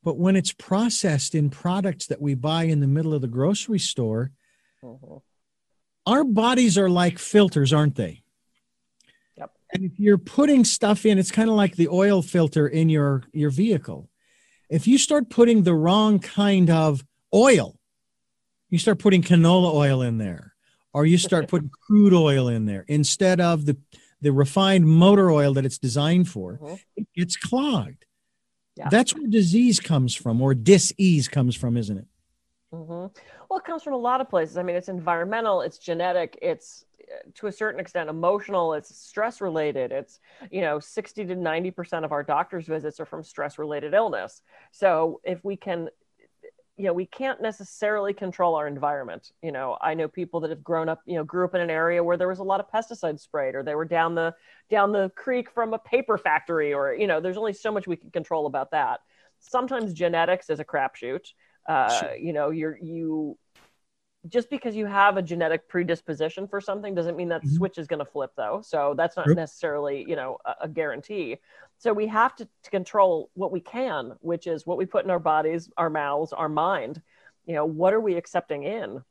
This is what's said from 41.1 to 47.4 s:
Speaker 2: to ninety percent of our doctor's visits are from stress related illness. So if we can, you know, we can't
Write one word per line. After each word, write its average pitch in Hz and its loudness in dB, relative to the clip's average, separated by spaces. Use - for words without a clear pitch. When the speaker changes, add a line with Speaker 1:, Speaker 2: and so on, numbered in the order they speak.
Speaker 2:
to 180 -8
ninety 175 -4
percent 170 -8
of 151 -8
our 147 -4
doctor's 160 -4
visits 156 -8
are 151 -10
from 160 -16
stress 147 -12
related 147 -8
illness. 160 -4
So 165 0
if 175 -6
we 196 -8
can, 175 -8
you 196 -10
know, 185 -2
we 180 -6
can't - -8